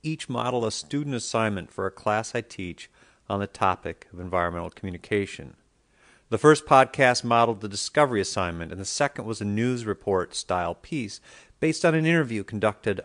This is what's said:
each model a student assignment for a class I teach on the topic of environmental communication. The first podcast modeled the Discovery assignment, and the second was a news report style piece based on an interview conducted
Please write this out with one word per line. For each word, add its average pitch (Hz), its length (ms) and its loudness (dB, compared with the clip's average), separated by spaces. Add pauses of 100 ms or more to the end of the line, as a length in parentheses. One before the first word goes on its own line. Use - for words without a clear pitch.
each 156 260 -8
model 120 380 -2
a 107 60 0
student 143 420 -6
assignment 110 560 -2
for 95 160 -6
a 95 60 -2
class 107 420 -2
I 120 80 -2
teach - 480 -12 (400)
on 101 120 -2
the 101 60 -4
topic - 640 -2
of 87 80 -16
environmental 87 520 -2
communication. 95 840 -6 (760)
The 117 100 -2
first 151 260 6
podcast 131 580 6
modeled 117 380 2
the 107 80 -8
Discovery 117 520 2
assignment, 85 500 -4
and 92 100 -10
the 95 40 -10
second - 400 -4
was 110 140 -6
a 110 60 -6
news 117 400 -2
report 95 480 -2
style 87 400 -4
piece - 480 -10 (380)
based 160 260 0
on 165 80 6
an 160 140 4
interview 131 360 2
conducted 104 600 -2